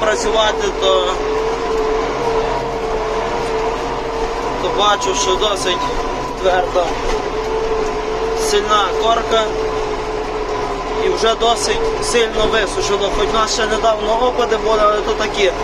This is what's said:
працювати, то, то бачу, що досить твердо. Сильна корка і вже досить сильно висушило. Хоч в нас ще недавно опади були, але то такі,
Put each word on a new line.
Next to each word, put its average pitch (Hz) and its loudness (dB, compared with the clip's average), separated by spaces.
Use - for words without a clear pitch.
працювати, 214 2
то, 190 4
то 185 0
бачу, 196 2
що 190 0
досить 185 0
твердо. 180 2
Сильна 214 2
корка 226 2
і - 4
вже 226 2
досить 226 0
сильно 220 2
висушило. 196 0
Хоч 202 2
в 214 0
нас 214 2
ще 220 0
недавно 220 2
опади 240 0
були, 214 2
але 208 4
то 214 0
такі, 208 2